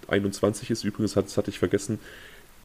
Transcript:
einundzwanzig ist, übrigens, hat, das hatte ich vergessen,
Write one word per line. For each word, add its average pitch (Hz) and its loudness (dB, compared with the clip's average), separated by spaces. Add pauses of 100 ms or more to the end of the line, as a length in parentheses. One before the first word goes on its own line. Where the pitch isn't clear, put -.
einundzwanzig 101 2
ist, 113 -2
übrigens, 104 0
hat, 98 6
das - -12
hatte 101 0
ich - -8
vergessen, 101 0 (680)